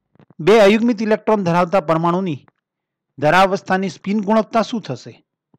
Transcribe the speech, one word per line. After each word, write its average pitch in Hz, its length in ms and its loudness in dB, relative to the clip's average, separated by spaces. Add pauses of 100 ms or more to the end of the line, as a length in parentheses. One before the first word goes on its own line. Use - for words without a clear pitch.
(400)
બે 170 200 2
અયુગ્મિત 220 460 2
ઇલેક્ટ્રોન 214 420 -2
ધરાવતા 175 420 0
પરમાણુની 170 500 -2 (760)
ધરાવસ્થાની 185 800 0
સ્પિન 202 300 -4
ગુણકતા 220 420 0
શું 220 120 -6
થશે? 123 320 -14 (460)